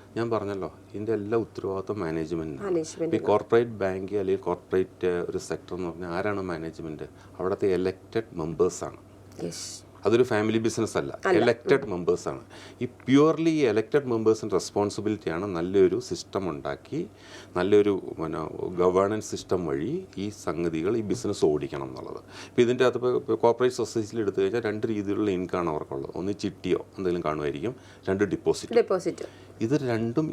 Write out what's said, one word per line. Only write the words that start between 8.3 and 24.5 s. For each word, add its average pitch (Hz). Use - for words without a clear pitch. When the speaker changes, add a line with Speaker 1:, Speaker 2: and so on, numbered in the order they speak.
Speaker 1:
മെമ്പേഴ്സാണ്. 80
Speaker 2:
യെസ്. -
Speaker 1:
അതൊരു 117
ഫാമിലി 110
ബിസിനസ് 110
അല്ല, 69
Speaker 2:
അല്ല. 185
Speaker 1:
ഇലക്റ്റഡ് -
Speaker 2:
ഉം. 120
Speaker 1:
മെമ്പേഴ്സാണ്. 87
ഈ -
purely 151
ഈ -
ഇലക്റ്റഡ് 127
മെമ്പേഴ്സിൻ്റെ 110
റെസ്പോൺസിബിലിറ്റിയാണ് 101
നല്ലൊരു 92
സിസ്റ്റം -
ഉണ്ടാക്കി, 71
നല്ലൊരു, 101
പിന്നെ, 80
ഗവേണൻസ് 95
സിസ്റ്റം 92
വഴി 73
ഈ -
സംഗതികൾ, 85
ഈ -
ബിസിനസ് 101
ഓടിക്കണം 71
എന്നുള്ളത്. -
ഇപ്പൊ -
ഇതിൻ്റെ 123
അകത്ത് 117
ഇപ്പൊ, 123
ഇപ്പൊ 110
കോർപ്പറേറ്റ് 123
സൊസൈറ്റിയിൽ 110
എടുത്തു 98
കഴിഞ്ഞാൽ 98